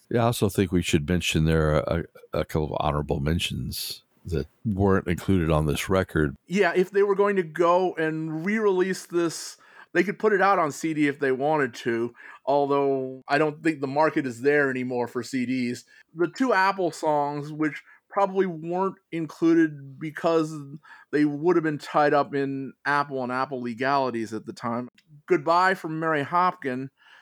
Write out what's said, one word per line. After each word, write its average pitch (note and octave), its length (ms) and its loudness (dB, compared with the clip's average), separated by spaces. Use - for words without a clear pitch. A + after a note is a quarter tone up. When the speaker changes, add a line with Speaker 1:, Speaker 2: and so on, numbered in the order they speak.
Speaker 1:
Yeah, A#2+ 120 2
I A#2 40 4
also A#2 240 2
think F#2+ 220 0
we F2+ 120 2
should D2+ 260 0
mention E2+ 360 2
there D#2 320 4
a, E2 260 -2
a D#2 120 -2
couple D2+ 300 -4
of - 40 -4
honorable D2 400 -2
mentions - 840 -4
that D#2 220 -4
weren't G2 440 2
included F2 420 0
on D#2 160 4
this C#2+ 240 -2
record. E2+ 460 0
Speaker 2:
Yeah, F3+ 300 2
if F#3 160 2
they G3 100 2
were G3+ 140 2
going G3+ 220 2
to F#3 60 0
go E3+ 520 2
and D#3+ 500 -4
re-release F#3+ 600 0
this, E3+ 500 -4
they F3+ 100 4
could F#3+ 160 -4
put G#3+ 120 2
it F#3+ 120 2
out G3 160 4
on D#3 120 0
C D#3+ 220 -4
D D3 140 2
if C#3+ 120 -2
they C#3 120 2
wanted C3+ 420 0
to, A#2 400 -4
although C#3 840 0
I C#3+ 120 2
don't D#3 240 0
think D#3+ 180 0
the C#3 60 -4
market D3+ 400 2
is A#2 140 -8
there C#3+ 280 4
anymore B2+ 380 -4
for A#2+ 160 -6
C B2 240 -4
Ds. B2 380 -4
The E3 140 0
two B3 260 0
Apple F#3+ 380 2
songs, D3 600 -2
which D3+ 300 -4
probably G3 360 0
weren't F3 500 -4
included D#3 840 0
because D#3+ 560 -2
they D3 120 2
would D3+ 320 2
have E3+ 80 2
been D3+ 140 -2
tied D3 360 2
up C#3+ 220 2
in C#3 380 -4
Apple C#3+ 380 -2
and B2 80 -6
Apple C3 300 -4
legalities A#2+ 720 -2
at G#2+ 120 -8
the A2 60 -12
time. A#2+ 380 -6
Goodbye F3 480 4
from D#3+ 220 -8
Mary D#3+ 280 0
Hopkin. C#3+ 640 -2